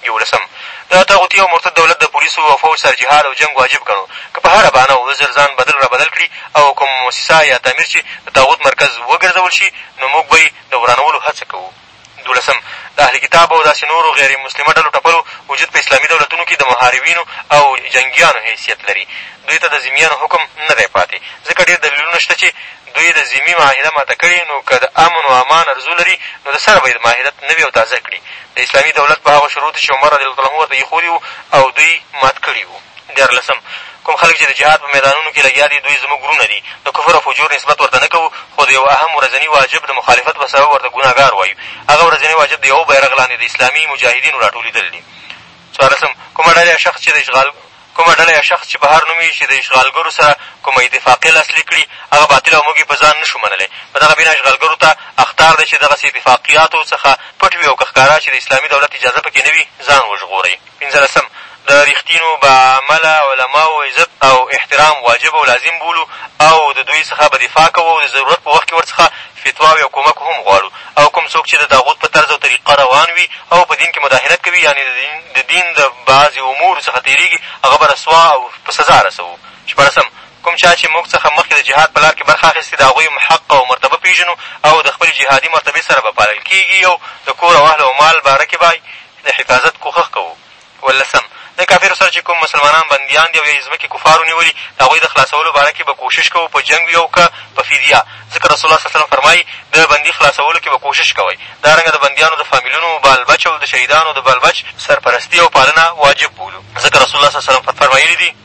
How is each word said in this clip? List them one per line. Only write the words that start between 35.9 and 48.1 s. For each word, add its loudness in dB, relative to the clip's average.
زموږ -6
وروڼه -2
دي. -8
د -6
کفر 0
او 2
فجور -2
نسبت -2
ورته 0
نه 0
کوو، -2
خو 0
د 0
یو 2
اهم 2
ورځني -2
واجب 0
د -8
مخالفت 0
په -4
سبب 2
ورته 0
ګناهګار 2
وایو. -4
هغه 4
ورځنی 2
واجب 0
د -4
یو 2
بیرغ 2
لاندې 0
د -4
اسلامي -2
مجاهدینو -2
راټولېدل -4
دي. -18
څوارلسم، 0
کومه 2
ډله 4
یا 2
شخص -4
چې -2
د 0
اشغال، 0
کومه 4